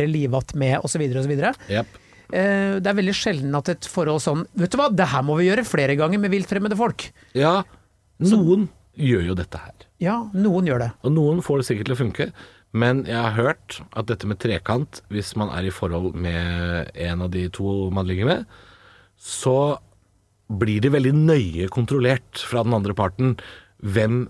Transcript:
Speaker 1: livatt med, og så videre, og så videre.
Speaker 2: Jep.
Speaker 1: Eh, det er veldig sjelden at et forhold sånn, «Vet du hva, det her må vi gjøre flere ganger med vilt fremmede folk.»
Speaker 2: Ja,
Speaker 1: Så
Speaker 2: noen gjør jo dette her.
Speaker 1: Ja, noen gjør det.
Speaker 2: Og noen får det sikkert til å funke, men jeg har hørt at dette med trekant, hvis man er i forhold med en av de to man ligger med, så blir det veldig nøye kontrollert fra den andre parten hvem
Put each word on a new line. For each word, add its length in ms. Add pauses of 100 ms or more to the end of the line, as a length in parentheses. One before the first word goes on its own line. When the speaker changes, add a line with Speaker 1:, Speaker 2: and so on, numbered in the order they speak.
Speaker 1:
livatt 480
med, 220
og 120
så 80
videre, 200
og 80
så 100
videre. 180 (140)
Speaker 2:
Jep. 180 (460)
Speaker 1:
Eh, 480
det 60
er 80
veldig 220
sjelden 420
at 120
et 180
forhold 340
sånn, 240 (100)
«Vet 140
du 80
hva, 180
det 120
her 160
må 140
vi 120
gjøre 160
flere 320
ganger 220
med 100
vilt 180
fremmede 300
folk.» 340 (220)
Speaker 2:
Ja, 300 (580)
Speaker 1:
Så 160
Speaker 2:
noen 320 (260)
gjør 340
jo 40
dette 240
her. 140 (260)
Speaker 1:
Ja, 280 (100)
noen 320
gjør 100
det. 140 (120)
Speaker 2:
Og 80
noen 300
får 160
det 80
sikkert 200
til 100
å 100
funke, 260 (400)
men 340
jeg 100
har 160
hørt 500 (140)
at 100
dette 220
med 100
trekant, 720
hvis 260
man 140
er 160
i 60
forhold 420
med 840
en 280
av 80
de 180
to 400
man 160
ligger 220
med, 180 (720)
så 600 (720)
blir 300
det 100
veldig 220
nøye 560
kontrollert 760
fra 180
den 120
andre 180
parten 460 (440)
hvem 460